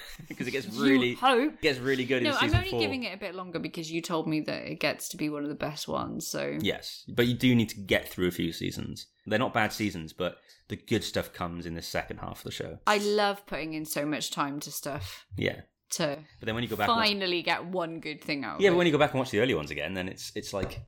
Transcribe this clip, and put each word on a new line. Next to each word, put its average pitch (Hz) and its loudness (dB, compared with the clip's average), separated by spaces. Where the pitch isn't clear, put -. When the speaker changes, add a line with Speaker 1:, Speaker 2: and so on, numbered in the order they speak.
Speaker 1:
'Cause 127 -6
it - -4
gets 135 -4
Speaker 2:
You 110 -4
Speaker 1:
really, 127 6
Speaker 2:
hope. 240 4
Speaker 1:
gets 139 4
really 127 2
good 127 2
Speaker 2:
No, 302 4
Speaker 1:
in 277 0
Speaker 2:
I'm - 2
Speaker 1:
season 311 4
Speaker 2:
only 381 0
Speaker 1:
four. - 0
Speaker 2:
giving 262 0
it 185 -6
a 202 -12
bit 185 -8
longer 180 -8
because 156 -6
you 165 -2
told 160 -2
me 156 2
that - -4
it 156 -8
gets - -2
to 180 -10
be 151 -2
one 147 -4
of 147 -4
the 147 -6
best 151 -6
ones, 120 -4
so. - -4
Speaker 1:
Yes, - -2
but 120 2
you 123 2
do 123 6
need 113 6
to - -10
get 98 2
through 90 0
a 90 4
few 85 0
seasons. - -6
They're 107 2
not 117 0
bad 110 2
seasons, 90 -2
but - -4
the - -8
good 107 0
stuff - -2
comes 85 -6
in 82 -6
the 85 -6
second - -4
half 87 -10
of - -18
the - -10
show. - -8
Speaker 2:
I 208 4
love 208 2
putting 160 -6
in 156 -6
so 147 -4
much 147 -2
time 143 -2
to 147 -10
stuff. - -8
Speaker 1:
Yeah. - 0
Speaker 2:
To 147 -2
Speaker 1:
But 107 -12
then 110 0
when 120 0
you 113 -4
go 220 -2
back 208 4
and 233 4
watch 226 4
Speaker 2:
finally 185 2
get 170 0
one 165 -2
good 151 -8
thing 143 -4
out 87 -4
of - -4
Speaker 1:
Yeah, 196 8
Speaker 2:
it. - 8
Speaker 1:
but 175 6
when 175 6
you 151 6
go 143 6
back 147 6
and 131 2
watch 123 -2
the 101 2
early 123 6
ones 76 -2
again, 76 -4
then 92 -2
it's, - -10
it's - -6
like 98 -4